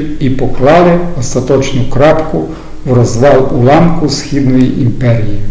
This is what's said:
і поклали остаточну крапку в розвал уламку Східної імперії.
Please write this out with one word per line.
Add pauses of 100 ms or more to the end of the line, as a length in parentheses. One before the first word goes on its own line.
(200)
і
поклали (200)
остаточну
крапку (420)
в
розвал (120)
уламку
Східної
імперії. (120)